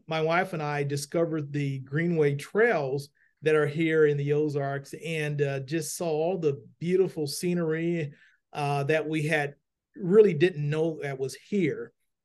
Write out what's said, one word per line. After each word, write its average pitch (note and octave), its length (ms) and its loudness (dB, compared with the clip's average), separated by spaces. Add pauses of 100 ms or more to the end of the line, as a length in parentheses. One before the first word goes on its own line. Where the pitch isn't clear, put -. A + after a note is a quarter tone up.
my D#3+ 140 -2
wife E3+ 320 0
and D#3+ 100 -6
I D3 220 -2
discovered D3 640 -2
the C#3 280 -4
Greenway D3+ 560 0
trails C#3+ 720 0 (320)
that D#3 140 2
are D3+ 120 4
here D#3 380 4
in D3 140 4
the C#3+ 160 0
Ozarks C#3 680 -2
and, D3+ 380 -4
uh, C#3 200 0
just D3 360 -6
saw E3+ 140 -4
all E3 280 0
the C#3+ 240 0 (160)
beautiful F3 480 0
scenery, E3 840 -2 (400)
uh, C#3+ 320 -2
that D3+ 240 0
we D#3 140 -2
had D3 320 0 (420)
really G3 380 6
didn't D3 340 0
know D#3 340 -2
that C#3 160 -6
was C3 160 -6
here, D#3 580 -4 (320)